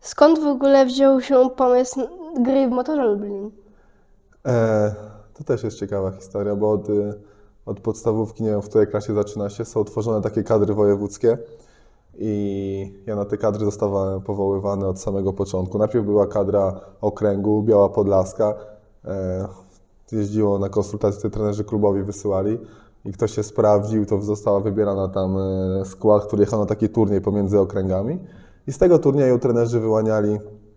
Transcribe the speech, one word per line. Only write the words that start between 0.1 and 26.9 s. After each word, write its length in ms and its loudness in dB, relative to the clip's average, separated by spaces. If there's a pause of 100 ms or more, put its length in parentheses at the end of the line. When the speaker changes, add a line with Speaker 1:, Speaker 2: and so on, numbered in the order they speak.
Speaker 1:
w 80 -2
ogóle 400 4
wziął 340 4
się 360 4
pomysł 440 2 (440)
gry 240 2
w 20 0
Motorze 360 -2
Lublin? 440 -4 (960)
Speaker 2:
E, 480 2 (400)
to 100 -16
też 200 -2
jest 140 -6
ciekawa 320 -4
historia, 460 -6
bo 140 0
od, 180 -2
y, 260 0 (520)
od 140 -10
podstawówki, 640 -4
nie 80 0
wiem, 120 -2
w 60 -12
której 180 2
klasie 280 -4
zaczyna 360 -4
się, 140 -10
są 200 -2
tworzone 380 -4
takie 200 -2
kadry 320 2
wojewódzkie 640 2 (800)
i 880 -6
ja 100 -6
na 80 -2
te 120 -4
kadry 280 -2
zostawałem 580 -2
powoływany 640 -2
od 140 -4
samego 320 -2
początku. 460 -4
Najpierw 260 0
była 220 4
kadra 540 0 (200)
okręgu, 640 0
Biała 260 6
Podlaska. 640 0 (500)
E, 440 -6 (640)
jeździło 460 0
na 100 -2
konsultacje, 640 -2
trenerzy 340 -4
klubowi 380 0
wysyłali 560 -2 (460)
i 80 -10
kto 140 -2
się 160 -4
sprawdził, 640 2
to 160 -2
została 380 0
wybierana 480 0
tam, 300 -2
e, 460 -2
skład, 420 2
który 160 2
jechał 180 2
na 60 0
taki 220 0
turniej 320 2